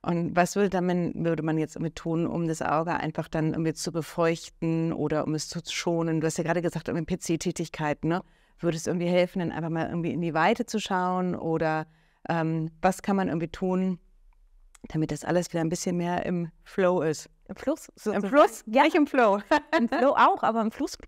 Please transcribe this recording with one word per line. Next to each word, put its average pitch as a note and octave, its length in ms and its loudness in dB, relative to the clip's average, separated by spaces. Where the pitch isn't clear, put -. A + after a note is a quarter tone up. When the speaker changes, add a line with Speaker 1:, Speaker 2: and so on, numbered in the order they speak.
Speaker 1:
Und E3+ 340 -2
was F3+ 200 2
würde G3 160 2
dann, F3+ 520 0
würde E3 200 0
man D#3+ 160 0
jetzt D3+ 160 -4
irgendwie D#3+ 180 -4
tun, E3 320 -2
um E3+ 220 -2
das D#3+ 160 -4
Auge D#3+ 320 0
einfach D#3 320 -4
dann D#3+ 240 0
irgendwie D#3+ 220 -2
zu - 180 -6
befeuchten E3 1000 -2
oder D3+ 360 -2
um D#3 80 -2
es D3+ 140 -6
zu E3+ 140 -8
schonen? E3 560 -2
Du D3+ 60 0
hast D#3+ 140 -2
ja E3 40 -2
gerade E3 200 0
gesagt, E3 240 -2
irgendwie D#3+ 180 -2
P-C-Tätigkeit, D#3+ 960 -4
ne? E3 200 0
Würde E3 180 0
es D#3+ 100 -6
irgendwie F3 200 -2
helfen, F3+ 320 2
dann E3+ 120 -2
einfach D#3+ 200 -4
mal D#3+ 180 -2
irgendwie E3+ 220 -2
in F3 100 -2
die E3 120 -2
Weite F#3+ 320 2
zu A3 140 -4
schauen? F#3 560 -2
Oder, D#3+ 500 -2
ähm, D#3+ 420 0
was F#3 200 2
kann G3 160 0
man F#3+ 100 0
irgendwie E3 220 -2
tun, F#3 500 -2
damit D#3 240 -2
das D3+ 140 -6
alles F3 260 0
wieder E3+ 80 -2
ein D#3+ 100 0
bisschen F3+ 280 -2
mehr F3 280 -2
im E3+ 240 -2
Flow F3+ 380 2
ist? D#3 280 -2
Speaker 2:
Im F#3+ 80 -12
Fluss? - 320 -4
Speaker 1:
Im - 80 -20
Speaker 2:
sozusagen. G#3 320 -2
Speaker 1:
Fluss? D4 380 6
Speaker 2:
Ja. A#3 160 4
Speaker 1:
Nicht D#4 120 4
im D4 120 6
Flow. G#3+ 340 4
<laughs> D#4 180 -2
Speaker 2:
Im A#3 120 2
Flow C#4 220 4
auch, - 320 4
aber A3+ 180 2
im A3 100 0
Fluss - 260 -6